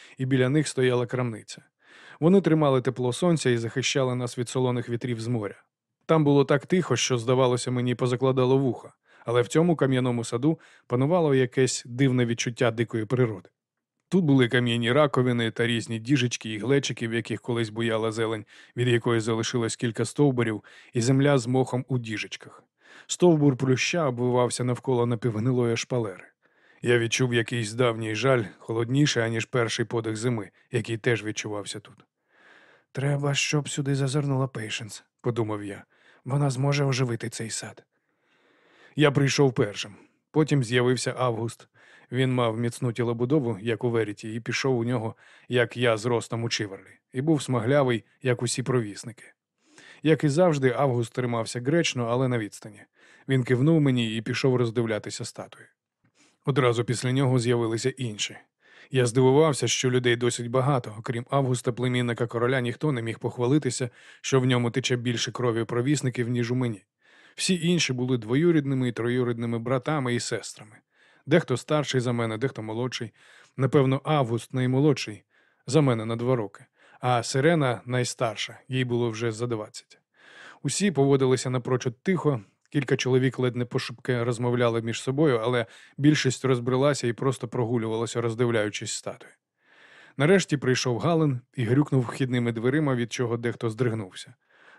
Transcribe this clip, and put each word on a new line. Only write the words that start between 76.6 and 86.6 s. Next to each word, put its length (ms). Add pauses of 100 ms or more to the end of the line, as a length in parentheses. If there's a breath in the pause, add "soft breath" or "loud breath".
а 240
Сирена 600
найстарша, 840
їй 180
було 240
вже 220
за 160
двадцять. 520 (640 loud breath)
Усі 280
поводилися 580
напрочуд 540
тихо, 380 (300)
кілька 260
чоловік 420
ледь 160
не 100
пошепки 580
розмовляли 580
між 200
собою, 420
але 220 (320 loud breath)
більшість 480
розбрелася 600